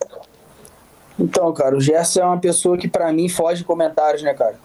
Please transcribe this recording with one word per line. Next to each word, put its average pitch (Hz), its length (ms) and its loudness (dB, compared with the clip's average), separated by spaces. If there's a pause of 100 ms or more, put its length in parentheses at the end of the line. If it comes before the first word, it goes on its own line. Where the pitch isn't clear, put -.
(1200)
Então, 175 360 0
cara, 135 200 0
o 139 60 2
Gerson 160 400 2
é 180 60 2
uma 180 100 2
pessoa 180 400 0
que, 175 100 -4
pra 170 240 0
mim, 165 180 0
foge 175 340 -2
de - 20 -16
comentários, 156 580 0
né, 143 120 0
cara? 110 300 -2